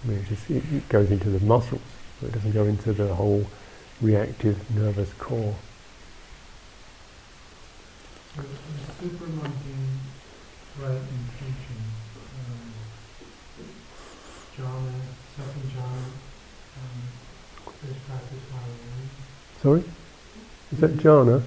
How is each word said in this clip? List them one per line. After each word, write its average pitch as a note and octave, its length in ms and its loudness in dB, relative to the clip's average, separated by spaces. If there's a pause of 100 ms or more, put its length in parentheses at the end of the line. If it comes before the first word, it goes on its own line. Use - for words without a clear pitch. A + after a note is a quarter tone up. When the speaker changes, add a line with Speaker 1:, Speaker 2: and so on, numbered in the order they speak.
Speaker 1:
I B2 40 -2
mean, G#2 120 0
it F#2+ 80 -6
just, G#2 240 -4
it, C3 200 0
it C#3 160 -2
goes G2+ 220 6
into G2+ 220 4
the F#2+ 120 4
muscles, A#2 380 4 (400)
but B2 80 -6
it A#2 40 -6
doesn't G#2+ 180 0
go G#2+ 140 4
into G#2 280 2
the G2+ 220 2
whole G2+ 320 4 (540)
reactive G#2+ 760 2
nervous G#2 380 2
core. G#2+ 420 -2 (2750)
Speaker 2:
So, D3 80 -8
the D3+ 640 -10
superlumping C#3 920 -6 (800)
right C3+ 120 -4
intention, C3 880 -8 (720)
um, A#2 220 -12 (1800)
jhana, B2+ 360 -6 (440)
second C3+ 340 -8
jhana, B2+ 340 -6 (720)
um, B2 240 -10 (880)
is C3 60 -6 (120)
practiced C3 440 -10
by B2+ 80 -8
area. A#2+ 500 -10 (520)
Speaker 1:
Sorry? D#3 220 8 (880)
Is D3+ 100 -2
that D#3+ 100 8
Speaker 2:
Is D#3 80 0
it - 40 -4
Speaker 1:
jhana? C3 440 12